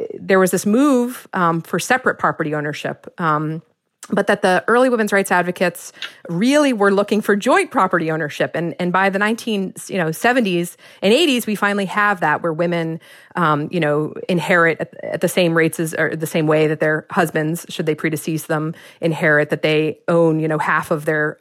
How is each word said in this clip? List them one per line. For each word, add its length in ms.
there 260
was 120
this 160
move, 640
um, 300
for 160
separate 400
property 360
ownership, 640
um, 460
but 200
that 120
the 280
early 200
women's 240
rights 200
advocates 600
really 440
were 200
looking 280
for 140
joint 380
property 360
ownership. 460
And, 240
and 140
by 180
the 80
nineteen, 560
you 100
know, 140
seventies 640
and 100
eighties, 320
we 120
finally 300
have 340
that 200
where 120
women, 480
um, 380
you 80
know, 340
inherit 520
at, 220
at 200
the 60
same 280
rates 240
as, 120
or 220
the 100
same 220
way 220
that 100
their 320
husbands, 580
should 180
they 100
predecease 500
them, 300
inherit, 500
that 120
they 440
own, 320
you 80
know, 120
half 340
of 120
their, 360